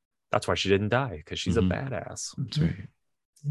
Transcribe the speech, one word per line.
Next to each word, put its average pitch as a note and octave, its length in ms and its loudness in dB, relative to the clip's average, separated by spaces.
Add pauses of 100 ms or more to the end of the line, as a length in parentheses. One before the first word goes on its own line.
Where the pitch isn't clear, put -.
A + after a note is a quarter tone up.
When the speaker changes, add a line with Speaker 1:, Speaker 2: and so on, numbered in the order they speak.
(300)
Speaker 1:
That's - 160 0
why F#2+ 100 2
she - 120 -2
didn't G2 220 4
die, A#2+ 360 0
'cause E2+ 140 -8
she's F2+ 160 2
Speaker 2:
Mm-hmm. F#2 160 4
Speaker 1:
a - 40 2
badass. - 600 -6
Speaker 2:
That's B2 200 -4
Speaker 3:
Mm-hmm. D3 80 4
Speaker 2:
right. F#2+ 220 -2 (640)